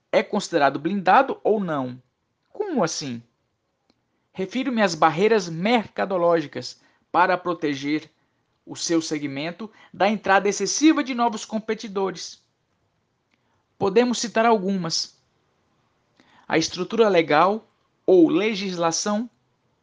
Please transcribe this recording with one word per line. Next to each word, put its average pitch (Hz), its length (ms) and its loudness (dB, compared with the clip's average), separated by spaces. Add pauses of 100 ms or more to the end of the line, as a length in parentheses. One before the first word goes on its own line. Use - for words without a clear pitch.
(120)
é 202 120 4
considerado 147 560 0
blindado 202 640 2
ou 214 160 2
não. 135 420 -6 (500)
Como 359 320 -2
assim? 131 380 -6 (1120)
Refiro-me 226 480 -4
às 180 140 2
barreiras 175 520 2
mercadológicas 170 1300 -2 (300)
para 180 260 2
proteger 151 720 -4 (560)
o 151 100 -16
seu 165 240 -2
segmento 156 680 -8 (240)
da 185 160 2
entrada 196 400 2
excessiva 269 540 2
de 254 100 -6
novos 233 320 -2
competidores. 202 960 -8 (1400)
Podemos 220 400 2
citar 226 280 0
algumas. 190 680 -2 (1300)
A - 100 0
estrutura 180 520 0
legal 170 600 2 (360)
ou 180 220 8
legislação, 190 1000 -2 (540)